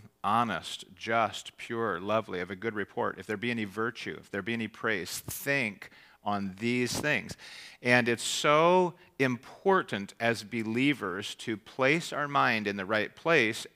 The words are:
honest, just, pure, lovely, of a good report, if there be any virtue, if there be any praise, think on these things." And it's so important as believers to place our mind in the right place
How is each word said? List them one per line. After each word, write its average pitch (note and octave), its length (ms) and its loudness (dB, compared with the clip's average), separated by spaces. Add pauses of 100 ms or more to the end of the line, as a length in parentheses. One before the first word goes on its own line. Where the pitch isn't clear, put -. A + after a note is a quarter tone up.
(240)
honest, G#2 600 0 (100)
just, A2+ 640 -2
pure, A2+ 420 -4
lovely, G2+ 400 -2
of F2+ 100 -6
a G2 60 -6
good G#2+ 180 -6
report, G#2 460 -4
if F#2+ 80 -12
there G#2+ 80 -2
be A#2+ 160 -4
any A2+ 140 -2
virtue, G#2 520 -6
if D#2 140 -18
there G2 100 -4
be G2+ 120 -4
any A2+ 160 -4
praise, G#2 580 -4
think B2+ 600 -2 (340)
on G2 360 -2
these A#2+ 380 0
things." C#3+ 380 -2 (460)
And B2 260 6
it's A#2 160 0
so E3+ 720 4 (260)
important B2+ 1000 0
as A2+ 220 2
believers A2 920 -2
to A2+ 220 -6
place C#3+ 560 0
our C#3+ 160 -2
mind B2+ 380 2
in G2+ 100 -2
the F#2+ 80 -4
right G#2+ 280 0
place C3 640 2